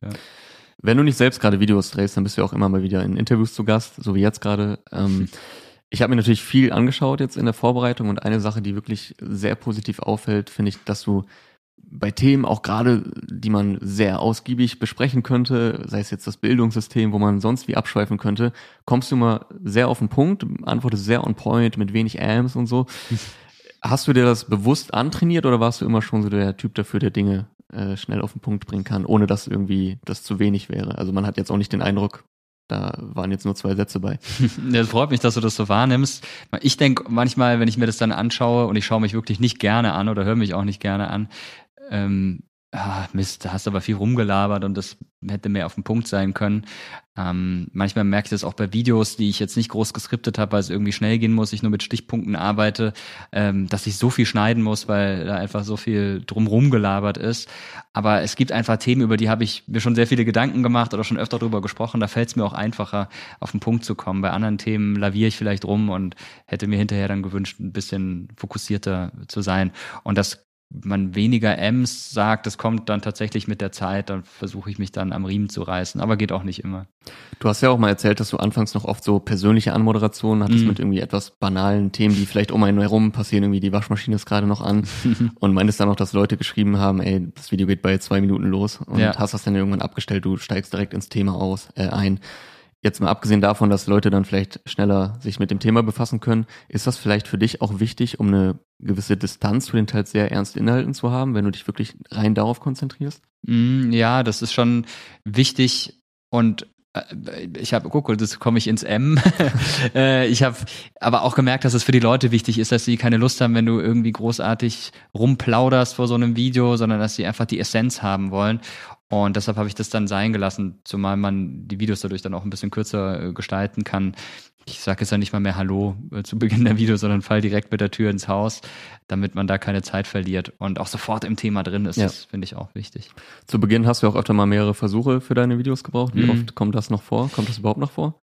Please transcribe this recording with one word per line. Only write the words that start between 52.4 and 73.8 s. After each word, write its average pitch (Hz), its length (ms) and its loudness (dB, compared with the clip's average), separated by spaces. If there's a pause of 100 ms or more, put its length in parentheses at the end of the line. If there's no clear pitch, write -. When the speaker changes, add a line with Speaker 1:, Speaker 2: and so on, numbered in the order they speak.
Speaker 1:
ähm, 98 340 0
dass - 200 -4
ich 101 100 -4
so 120 120 2
viel 123 160 2
schneiden 113 380 2
muss, 107 240 -2
weil 98 380 0
da 101 100 -4
einfach 101 300 -4
so 107 100 -6
viel 101 500 -2
drumrum 113 460 4
gelabert 101 460 2
ist. 117 320 -4 (420)
Aber 107 300 2
es - 160 -4
gibt 131 160 0
einfach 113 240 0
Themen, 123 240 0
über 110 160 2
die 110 120 0
habe 113 140 0
ich - 240 -4
mir 110 140 -2
schon 120 140 2
sehr 117 120 4
viele 120 160 2
Gedanken 113 400 2
gemacht 120 300 2
oder 107 100 -2
schon 214 140 -4
öfter 117 220 -4
drüber 110 220 -2
gesprochen. 113 380 -6
Da 104 80 0
fällt's 117 300 -4
mir 107 80 2
auch - 80 -4
einfacher, 104 560 -4 (320)
auf - 100 -8
den 104 80 -4
Punkt 113 240 -2
zu 107 120 -6
kommen. 95 260 -4
Bei 98 100 0
anderen 104 260 -2
Themen 104 380 -2
laviere 101 320 2
ich 110 80 0
vielleicht 101 300 -2
rum 104 240 0
und 92 260 -4 (300)
hätte 101 220 -4
mir 104 120 0
hinterher 101 300 0
dann 98 120 -2
gewünscht, 98 380 -6
ein 98 140 -8
bisschen 95 640 -6
fokussierter 98 720 -4 (160)
zu - 140 -6
sein. 95 300 0 (320)
Und 98 140 -2
das - 300 -2 (380)
man 98 300 -2
weniger 107 420 2
Ms 120 540 -2
sagt, 107 340 0
das 107 120 -6
kommt 113 300 -4
dann 104 140 -2
tatsächlich 107 440 -6
mit 104 140 -4
der 98 140 -6
Zeit, 98 360 -4